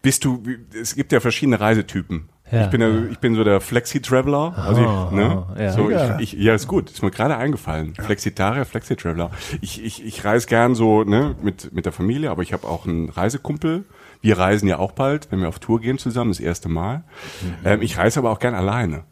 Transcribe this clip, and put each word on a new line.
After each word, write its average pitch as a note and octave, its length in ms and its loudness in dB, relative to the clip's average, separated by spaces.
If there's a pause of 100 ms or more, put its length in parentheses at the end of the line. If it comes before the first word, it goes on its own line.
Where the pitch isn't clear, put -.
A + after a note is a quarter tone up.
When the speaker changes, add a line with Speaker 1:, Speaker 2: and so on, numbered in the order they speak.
Speaker 1:
bist C3+ 240 2
du, B2+ 200 0
wie, B2 120 -6 (220)
es - 160 -6
gibt C#3 160 -2
ja C3+ 80 6
verschiedene A#2+ 400 2
Reisetypen. G2+ 720 0 (220)
Speaker 2:
Ja, A2+ 120 4
Speaker 1:
Ich G2 80 2
bin A#2 100 2
ja, A2+ 80 6
Speaker 2:
ja. A2 120 2 (100)
Speaker 1:
ich A2+ 80 -10
bin A#2 160 2
so A2 80 4
der G2+ 180 6
Flexi-Traveler. C3+ 960 0
Also G#2 240 4
ich, A#2+ 60 6
Speaker 2:
Aha, F#2 260 0
Speaker 1:
ne? G2 320 2 (140)
Speaker 2:
ja. G2+ 120 0
Speaker 1:
So, G#2 200 2
Speaker 3:
Ja. C3 280 2
Speaker 1:
ich, A2 140 -4
ich, - 80 -8
ja, A2 140 6
ist G#2+ 120 -2
gut. F3 220 0
Ist - 140 -6
mir F#2+ 80 2
gerade C3 260 0
eingefallen. E2 580 -4
Flexitarier, G#2 720 -2
Flexi-Traveler. E2+ 640 -4 (320)
Ich, G#2+ 220 -10
ich, A2+ 200 -10
ich A2 220 -10
reise A#2 220 2
gern A#2+ 260 4
so, A2 300 4
ne, C3 400 2
mit, - 300 -6
mit F2 120 -4
der F2 60 -2
Familie, B2 400 -2
aber E2+ 100 -4
ich F2 120 -4
hab - 120 -6
auch E2 220 -6
einen E2 220 -2
Reisekumpel. D3 760 -4 (380)
Wir G#2+ 180 4
reisen G2+ 280 4
ja E2 120 2
auch F#2+ 140 -2
bald, C#3+ 380 -2
wenn F#2+ 100 -2
wir E2+ 60 0
auf - 120 -6
Tour A2+ 200 0
gehen B2 200 -2
zusammen, A#2 320 -2
das - 80 -2
erste E2+ 300 -4
Mal. G2 340 -4 (380)
Speaker 2:
Mhm. F2+ 120 -6 (120)
Speaker 1:
Ähm, G#2 180 2
ich G#2+ 140 -4
reise G#2+ 220 2
aber A#2 120 2
auch G#2 80 -2
gern B2 160 0
alleine. F#2+ 560 -2